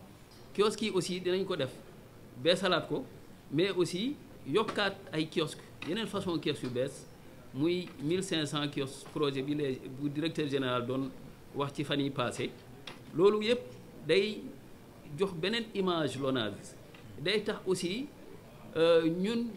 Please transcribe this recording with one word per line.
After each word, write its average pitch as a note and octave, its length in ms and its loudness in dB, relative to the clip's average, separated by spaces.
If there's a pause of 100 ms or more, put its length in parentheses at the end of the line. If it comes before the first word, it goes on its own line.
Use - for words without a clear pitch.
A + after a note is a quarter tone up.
(540)
Kiosque G#3 300 4
yi G#3+ 60 4
aussi F#3 300 2
dinañ F3+ 260 2
ko F#3 100 0
def, C3+ 160 0 (680)
beesalaat F3 460 4
ko, C#3 180 -2 (460)
mais E3+ 200 4
aussi F3+ 440 0 (320)
yokkaat G3+ 480 2 (180)
ay D#3+ 140 2
kiosque, D3+ 320 -2 (280)
yeneen G#3 200 0
façon E3+ 320 0
kiosque C#3+ 240 0
yu B2+ 60 0
bees, B2 360 -2 (480)
muy E3+ 340 2 (140)
mille F3 220 2
cinq D#3+ 220 0
cents D3 240 0
kiosque C#3 440 -4
projet C#3 280 0
bi D3 140 0
les, C#3 240 0 (200)
bu C#3+ 100 0
directeur D#3 380 0
général B2+ 400 2
doon C3 220 0 (460)
wax C#3 180 -2
ci D3+ 100 -2
fan C#3+ 160 0
yi C#3 100 2
passé. A#2+ 400 0 (640)
Loolu G#3 300 6
yëpp A#3 160 4 (460)
day G#3 340 4 (760)
jox F3+ 160 0
beneen G#3 320 0 (100)
image E3+ 420 2
LONASE, B2+ 580 0 (460)
day G3+ 220 2
tax G#3 240 -2
aussi, F#3 400 0 (680)
euh, E3 320 8
ñun G#3+ 500 2